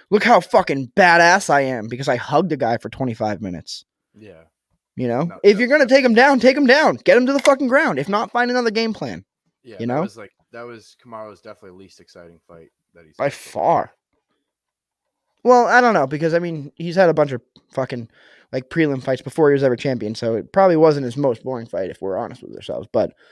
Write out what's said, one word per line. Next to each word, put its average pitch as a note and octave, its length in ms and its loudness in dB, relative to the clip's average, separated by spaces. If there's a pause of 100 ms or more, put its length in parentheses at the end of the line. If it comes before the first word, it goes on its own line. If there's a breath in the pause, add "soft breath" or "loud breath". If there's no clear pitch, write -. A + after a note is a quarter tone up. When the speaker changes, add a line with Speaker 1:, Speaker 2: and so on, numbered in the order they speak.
(100)
Speaker 1:
"Look G#3 140 0
how F3+ 160 4
fucking D#3+ 560 -2
badass F3 540 4
I C#3+ 100 4
am B2+ 280 -4
because B2+ 200 -8
I C3 80 0
hugged D3 360 -2
a D3+ 40 -2
guy A#2 220 -2
for - 100 -12
twenty-five A2 540 -6
minutes." F2+ 420 -12 (340)
Speaker 2:
Yeah. F2+ 260 -20 (540)
Speaker 1:
You B2 100 -4
know? A#2+ 160 -2
Speaker 2:
No, E3+ 200 -10
Speaker 1:
If G3+ 120 6
Speaker 2:
that, - 40 -2
Speaker 1:
you're A#3+ 80 0
gonna C#4+ 160 2
Speaker 2:
that B3 100 4
Speaker 1:
take C4+ 120 6
him A#3+ 80 2
down, C4 260 4
take C4 160 4
him D4 100 2
down. B3+ 380 4
Get F#3+ 140 4
him B3 80 2
to C4+ 80 0
the C#4 40 0
fucking C#4 300 2
ground. B3+ 300 0
If D3 100 -6
not, G#3 240 -4
find A#3+ 180 -2
another B3 200 -2
game A3 240 -4
plan. G2 320 -12 (360)
Speaker 2:
Yeah, A#2 160 -20
Speaker 1:
You A2+ 80 -8
Speaker 2:
that A#2+ 80 -4
Speaker 1:
know? C#3+ 60 -2
Speaker 2:
was, F3+ 160 -8
like, G#2 160 -20 (200)
that A#2 100 -18
was A#2 420 -20
Kamaru's A2 380 -18
definitely G2+ 360 -20
least G2 220 -20
exciting E2+ 480 -20
fight E2 220 -20 (240)
that E2+ 100 -20
he's D#2+ 100 -20
Speaker 1:
By - 100 -8
Speaker 2:
had C#3+ 100 -6
so - 160 -20
Speaker 1:
far. B2+ 420 -4 (1500)
Well, A#3+ 220 4
I G#3+ 140 4
don't A#3+ 140 4
know, D3 120 0
because, D#3 280 -4
I E3+ 40 2
mean, E3 380 -8
he's E3+ 200 -8
had F#3 140 4
a D#3 40 2
bunch D3 180 0
of B2 80 -8 (320)
fucking, B2 360 -8 (440 soft breath)
like, C3 160 -8
prelim C#3+ 340 -2
fights C3 200 -4
before D3 280 2
he - 20 6
was C#3 100 2
ever B2+ 140 2
champion, A2+ 380 -4
so A2+ 200 -4
it G#2+ 180 -6
probably F#3+ 240 4
wasn't D#3 280 4
his A#2+ 140 -8
most C3+ 260 -2
boring B2+ 220 -10
fight, F#2 240 -6
if - 100 -18
we're F#2+ 160 -6
honest A#2 260 -10
with G1+ 140 -18
ourselves, - 360 -12
but A2 200 0 (200 soft breath)